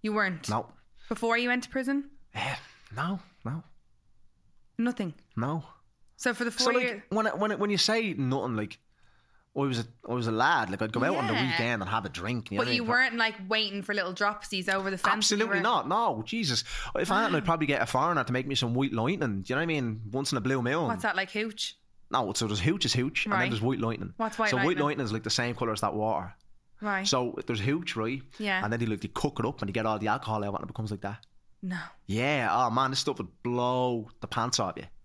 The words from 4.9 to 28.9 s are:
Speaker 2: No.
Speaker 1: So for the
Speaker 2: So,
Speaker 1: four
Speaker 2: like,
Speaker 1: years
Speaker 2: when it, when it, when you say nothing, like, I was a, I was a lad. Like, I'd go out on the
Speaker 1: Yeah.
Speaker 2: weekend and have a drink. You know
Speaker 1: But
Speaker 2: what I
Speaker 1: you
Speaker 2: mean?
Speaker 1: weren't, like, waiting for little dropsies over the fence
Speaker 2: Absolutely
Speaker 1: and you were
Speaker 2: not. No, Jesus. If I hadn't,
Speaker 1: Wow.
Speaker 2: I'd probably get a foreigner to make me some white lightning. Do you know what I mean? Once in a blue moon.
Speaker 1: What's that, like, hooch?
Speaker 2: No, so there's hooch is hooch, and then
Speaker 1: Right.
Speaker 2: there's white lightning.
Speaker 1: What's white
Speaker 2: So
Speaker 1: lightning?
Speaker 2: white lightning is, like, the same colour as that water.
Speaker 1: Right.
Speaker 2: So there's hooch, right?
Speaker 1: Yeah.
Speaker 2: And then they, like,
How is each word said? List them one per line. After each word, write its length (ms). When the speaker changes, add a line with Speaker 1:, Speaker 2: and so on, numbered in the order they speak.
Speaker 2:
No. 280
Speaker 1:
So 160
for 120
the 60
Speaker 2:
So, 140
Speaker 1:
four 80
Speaker 2:
like, 100
Speaker 1:
years 260
Speaker 2:
when 180
it, 100
when 140
it, 80
when 100
you 80
say 360
nothing, 420
like, 240
I 40
was 200
a, 60
I 40
was 140
a 40
lad. 400
Like, 100
I'd 100
go 120
out 120
on 120
the 60
Speaker 1:
Yeah. 180
Speaker 2:
weekend 320
and 60
have 160
a 40
drink. 420
You 60
know 40
Speaker 1:
But 60
Speaker 2:
what 40
I 40
Speaker 1:
you 60
Speaker 2:
mean? 80
Speaker 1:
weren't, 280
like, 180
waiting 360
for 100
little 200
dropsies 540
over 220
the 80
fence 180
Speaker 2:
Absolutely 420
Speaker 1:
and 80
you 40
were 60
Speaker 2:
not. 120
No, 380
Jesus. 380
If 160
I 100
hadn't, 120
Speaker 1:
Wow. 40
Speaker 2:
I'd 80
probably 220
get 140
a 40
foreigner 380
to 100
make 140
me 80
some 180
white 200
lightning. 500
Do 100
you 20
know 40
what 40
I 40
mean? 340
Once 200
in 60
a 40
blue 200
moon. 260
Speaker 1:
What's 160
that, 120
like, 160
hooch? 440
Speaker 2:
No, 240
so 140
there's 120
hooch 260
is 80
hooch, 320
and 80
then 60
Speaker 1:
Right. 120
Speaker 2:
there's 100
white 180
lightning. 380
Speaker 1:
What's 220
white 100
Speaker 2:
So 80
Speaker 1:
lightning? 200
Speaker 2:
white 80
lightning 200
is, 80
like, 100
the 60
same 260
colour 160
as 100
that 120
water. 400
Speaker 1:
Right. 260
Speaker 2:
So 380
there's 140
hooch, 360
right? 260
Speaker 1:
Yeah. 240
Speaker 2:
And 100
then 60
they, 80
like, 140